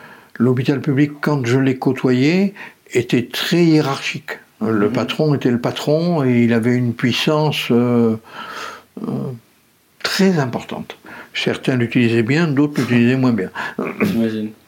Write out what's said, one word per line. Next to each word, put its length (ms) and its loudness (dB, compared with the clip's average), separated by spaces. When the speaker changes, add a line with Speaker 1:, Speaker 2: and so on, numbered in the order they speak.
Speaker 1:
l'hôpital 420 0
public, 320 0
quand 240 0
je 140 2
l'ai 160 2
côtoyé, 760 2
était 340 0
très 380 0
hiérarchique. 680 0
Le 260 0
Speaker 2:
Mhm. 60 0
Speaker 1:
patron 420 0
était 160 0
le 80 0
patron 640 0
et 200 4
il 100 2
avait 220 0
une 180 0
puissance, 760 0
euh, 440 2
euh, 40 -6
très 360 2
importante. 580 -6
Certains 420 -2
l'utilisaient 480 2
bien, 240 2
d'autres 340 0
l'utilisaient 360 4
moins 160 2
bien. 160 -2
Speaker 2:
J'imagine. 480 -2